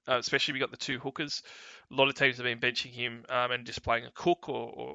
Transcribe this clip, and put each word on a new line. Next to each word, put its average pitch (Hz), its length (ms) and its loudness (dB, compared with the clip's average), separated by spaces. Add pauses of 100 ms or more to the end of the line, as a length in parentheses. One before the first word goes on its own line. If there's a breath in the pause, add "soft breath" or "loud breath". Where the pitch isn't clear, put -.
uh, 127 100 4
especially 139 360 2
we 131 60 -4
got 131 100 0
the 143 80 -12
two 131 220 -4
hookers. 139 420 -4 (500 loud breath)
A 127 40 -12
lot 139 140 8
of 135 60 -2
teams 131 220 4
have 123 60 -4
been 120 160 0
benching 123 320 0
him, 120 380 -6
um, 123 220 2
and 123 140 -2
just 117 180 -10
playing 117 220 0
a 117 60 -16
Cook - 360 2
or, 120 220 -4
or, 123 260 -8